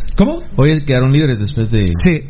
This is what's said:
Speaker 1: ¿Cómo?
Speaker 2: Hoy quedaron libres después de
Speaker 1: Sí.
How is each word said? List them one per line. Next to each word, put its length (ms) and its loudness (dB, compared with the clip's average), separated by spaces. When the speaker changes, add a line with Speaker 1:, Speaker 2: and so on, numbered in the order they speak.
Speaker 1:
¿Cómo? 260 0
Speaker 2:
Hoy 280 2
quedaron 280 0
libres 260 2
después 320 -4
de 220 2
Speaker 1:
Sí. 380 0